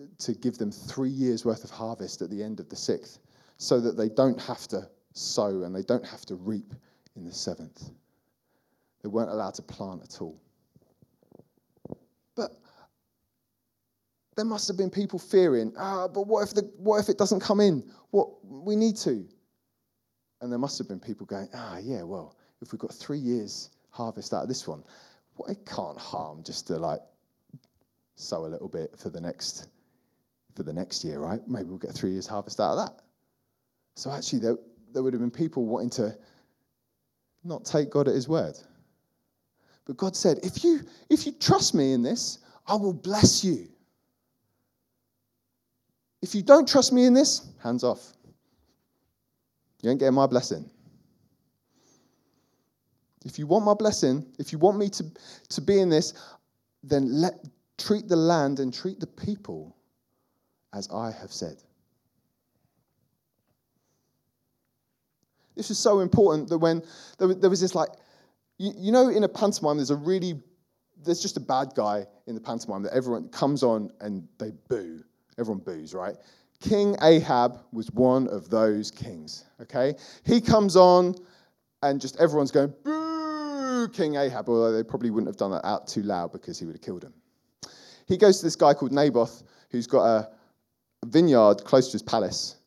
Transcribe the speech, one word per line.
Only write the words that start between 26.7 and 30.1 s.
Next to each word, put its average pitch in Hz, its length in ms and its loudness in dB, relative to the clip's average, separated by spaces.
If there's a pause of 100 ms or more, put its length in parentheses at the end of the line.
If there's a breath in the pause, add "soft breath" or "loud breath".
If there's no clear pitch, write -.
like, 80 240 -6 (1120)
sow 80 300 -10
a - 20 -10
little 78 200 -12
bit - 300 -10
for - 120 -12
the 85 100 -12
next, - 480 -12 (840)